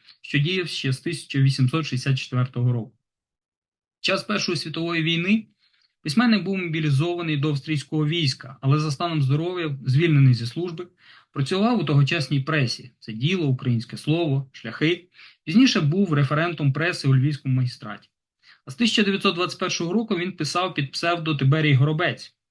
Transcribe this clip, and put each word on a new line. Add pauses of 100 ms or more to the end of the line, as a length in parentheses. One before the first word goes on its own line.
(220)
що
діяв
ще
з
тисяча
вісімсот
шістдесят
четвертого
року. (1080)
В
час
Першої
світової
війни (560)
письменник
був
мобілізований
до
австрійського
війська,
але
за
станом
здоров'я
звільнений
зі
служби, (440)
працював
у
тогочасній
пресі.
Це
«Діло»,
«Українське
слово»,
«Шляхи». (340)
Пізніше
був
референтом
преси
у
Львівському
магістраті. (560)
А
з
тисяча
дев'ятсот
двадцять
першого
року
він
писав
під
псевдо
Тиберій
Горобець, (160)